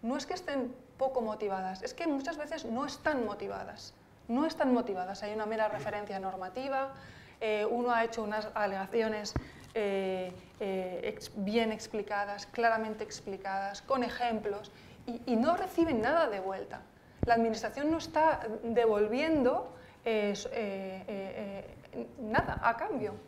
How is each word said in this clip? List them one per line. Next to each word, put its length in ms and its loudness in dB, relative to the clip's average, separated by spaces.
no 140 -2
es 100 -6
que 80 -4
estén 400 -4
poco 220 2
motivadas, 640 -2
es 120 -6
que 120 -4
muchas 300 0
veces 280 -8
no 220 -2
están 380 0
motivadas, 680 -8
no 180 2
están 260 4
motivadas? 500 0
Hay 100 -4
una 140 -2
mera 220 2
referencia 520 -4
normativa, 720 -4
eh, 280 0
uno 240 2
ha 120 4
hecho 180 -4
unas 320 -2
alegaciones, 800 0
eh, 580 0
eh, 440 -2
ex-, 300 -6
bien 380 2
explicadas, 760 -4
claramente 580 2
explicadas, 760 -6
con 220 2
ejemplos, 680 -2
y, 200 -8
y 100 4
no 200 6
reciben 440 2
nada 280 4
de 120 -2
vuelta. 420 -6
La 100 8
administración 560 2
no 80 4
está 480 4
devolviendo, 1120 4
eh, 260 4
s-, 220 -4
eh, 560 -4
eh, 680 -8
eh, 140 -8
nada 420 0
a 140 4
cambio. 380 -4